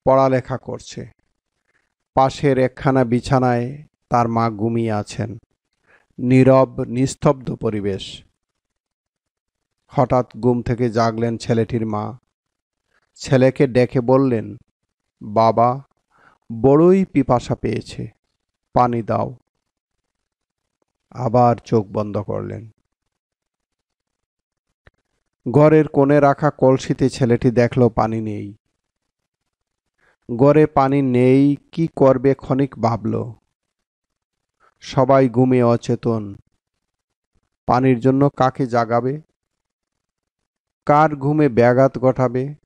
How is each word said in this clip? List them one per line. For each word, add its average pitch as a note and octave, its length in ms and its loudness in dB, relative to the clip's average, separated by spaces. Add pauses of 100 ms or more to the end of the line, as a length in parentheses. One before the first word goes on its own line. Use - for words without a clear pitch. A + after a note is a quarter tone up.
পড়ালেখা C3 540 0
করছে। A#2+ 520 -16 (1040)
পাশের C3+ 440 0
একখানা C3 460 0
বিছানায় B2 800 -2 (260)
তার A#2+ 180 0
মা A#2 220 -2
ঘুমিয়ে A2+ 420 -4
আছেন। G#2+ 460 -8 (800)
নীরব, C3 640 4
নিস্তব্ধ C3 720 -4
পরিবেশ। G#2 680 -8 (1600)
হঠাৎ B2 400 -2 (140)
ঘুম A#2+ 220 0
থেকে A#2+ 280 -2
জাগলেন A2+ 480 -2
ছেলেটির A2+ 480 -4
মা। A2 320 -8 (960)
ছেলেকে C3 520 0
ডেকে B2 340 0
বললেন, A#2+ 560 0 (680)
"বাবা, A2+ 600 0 (800)
বড়ই E3+ 420 4
পিপাসা B2+ 500 -2
পেয়েছে, A2+ 540 -8 (640)
পানি A#2+ 300 0
দাও।" A2 340 -6 (1700)
আবার A#2 460 0
চোখ G#2+ 300 -2
বন্ধ G#2 320 -6
করলেন। G#2 520 -10 (2750)
ঘরের D3+ 380 6
কোণে C#3+ 320 2
রাখা C#3+ 300 2
কলসিতে C3 600 0
ছেলেটি A#2+ 400 0
দেখল A#2+ 380 2
পানি A2+ 320 -2
নেই। G#2 340 -10 (1800)
ঘরে D3 300 4
পানি C#3 360 0
নেই, C3 540 2 (160)
কি E3 240 -4
করবে C3 380 2
ক্ষণিক C3+ 460 -4
ভাবল। A2 520 -4 (1500)
সবাই C3+ 480 2
ঘুমে B2+ 340 2
অচেতন। A2+ 720 -2 (1300)
পানির B2 340 0
জন্য C3+ 360 2
কাকে C3 300 -2
জাগাবে? A#2+ 540 -2 (1700)
কার D3+ 300 2
ঘুমে D3 320 0
ব্যাঘাত B2 500 2
ঘটাবে? B2+ 560 -2 (120)